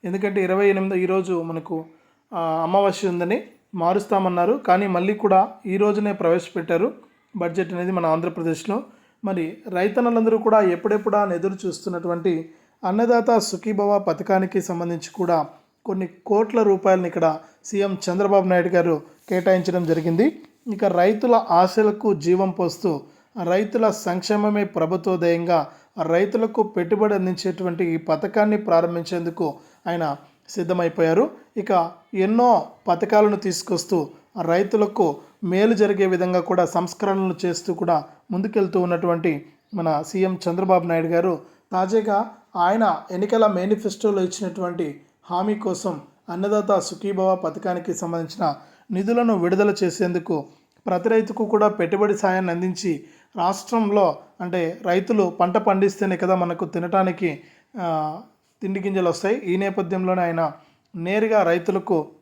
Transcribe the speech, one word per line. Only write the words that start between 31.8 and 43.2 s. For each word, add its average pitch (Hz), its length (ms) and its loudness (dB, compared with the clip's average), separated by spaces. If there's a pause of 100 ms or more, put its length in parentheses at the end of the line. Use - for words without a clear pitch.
ఎన్నో 214 540 2 (200)
పథకాలను 208 480 4
తీసుకొస్తూ 175 720 -2 (320)
రైతులకు 196 760 2 (260)
మేలు 196 300 4
జరిగే 202 400 4
విధంగా 180 260 2
కూడా 180 260 2
సంస్కరణలు 185 720 -2 (100)
చేస్తూ 175 280 -4
కూడా 165 300 0 (280)
ముందుకెళ్తూ 196 540 0
ఉన్నటువంటి 170 600 0 (320)
మన 160 300 0
సీఎం 185 380 0
చంద్రబాబు 180 420 2
నాయుడు 165 200 0
గారు 170 320 0 (320)
తాజాగా 208 600 0 (240)
ఆయన 190 400 2 (160)
ఎన్నికల 208 360 2 (100)